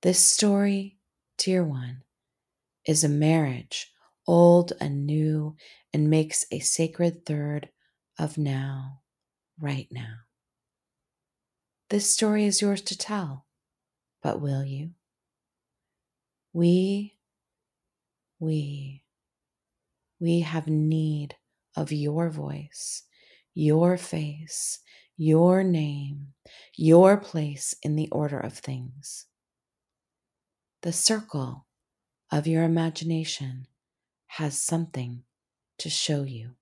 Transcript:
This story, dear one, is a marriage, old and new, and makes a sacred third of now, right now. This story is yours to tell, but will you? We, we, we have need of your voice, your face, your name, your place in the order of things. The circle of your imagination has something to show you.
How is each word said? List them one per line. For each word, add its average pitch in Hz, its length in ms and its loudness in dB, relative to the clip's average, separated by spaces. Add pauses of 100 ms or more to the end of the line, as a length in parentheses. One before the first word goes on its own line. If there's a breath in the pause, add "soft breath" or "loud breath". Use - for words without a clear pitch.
This 180 160 4
story, 202 800 2 (380)
dear 185 260 0
one, 131 420 -6 (800)
is 156 180 2
a 151 40 4
marriage, 147 840 0 (340 soft breath)
old 175 540 8
and 143 240 -2
new, 156 520 0 (360 loud breath)
and 151 160 2
makes 156 420 2
a 151 100 -6
sacred 165 680 -2
third 147 420 -4 (500)
of 156 200 -4
now, 135 640 -4 (560)
right 143 320 -6
now. 117 300 -12 (1700)
This 202 200 0
story 214 360 2
is 196 160 0
yours 202 200 0
to - 140 -8
tell, 170 500 -8 (760)
but - 180 -2
will 139 240 -4
you? 139 280 -8 (1600)
We, 185 680 0 (1200)
we, 143 680 -6 (1160)
we 170 200 2
have 160 280 -4
need 156 680 -2 (420)
of 156 160 -4
your 151 380 -2
voice, 147 720 -12 (500 soft breath)
your 160 440 4
face, 156 840 -8 (380 soft breath)
your 170 480 4
name, 143 640 -4 (480 loud breath)
your 180 400 8
place 151 680 -6
in 151 140 -2
the 156 140 -2
order 143 280 -4
of - 160 -8
things. 127 720 -12 (1600)
The 170 100 -4
circle 147 760 -4 (640)
of 147 160 0
your 160 160 2
imagination 160 1040 -2 (600)
has 147 300 -6
something 131 640 -6 (540)
to 156 120 -10
show 147 320 -2
you. 123 400 -10